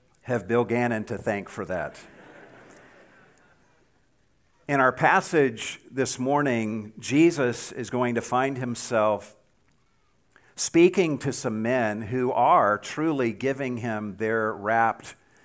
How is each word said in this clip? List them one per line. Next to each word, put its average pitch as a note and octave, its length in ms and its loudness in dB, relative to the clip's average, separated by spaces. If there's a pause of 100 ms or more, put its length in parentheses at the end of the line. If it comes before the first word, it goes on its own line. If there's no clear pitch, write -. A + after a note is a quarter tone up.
(220)
have A#2 240 -4
Bill A#2 180 2
Gannon A#2 420 -2
to G2+ 120 -6
thank G2+ 300 -4
for - 160 -8
that. D#2+ 340 -6 (2750)
In C#3+ 100 2
our C3 140 4
passage C#3+ 880 2 (100)
this B2+ 260 -2
morning, A#2 840 0
Jesus C#3+ 720 2
is A#2 180 -8
going B2 240 0
to A2+ 80 0
find C3 340 -2
himself A2+ 800 -2 (1200)
speaking E3+ 640 4
to C#3 140 -4
some A2 300 -4
men A2+ 400 0
who B2 300 -2
are B2 460 4
truly C#3 540 -2
giving B2+ 440 -4
him G#2+ 400 -6
their A2 360 -2
rapt A2 640 0 (300)